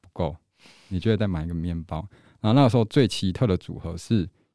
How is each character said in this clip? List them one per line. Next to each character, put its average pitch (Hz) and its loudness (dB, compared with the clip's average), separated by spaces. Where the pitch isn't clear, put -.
不 - -20
够， 85 -4
你 90 -4
就 113 0
会 107 2
再 104 0
买 85 -2
一 85 -6
个 85 -6
面 82 -4
包。 80 -8
然 107 2
后 - 6
那 135 6
时 110 2
候 117 4
最 120 2
奇 95 -2
特 120 0
的 92 2
组 - -10
合 82 -8
是 92 -2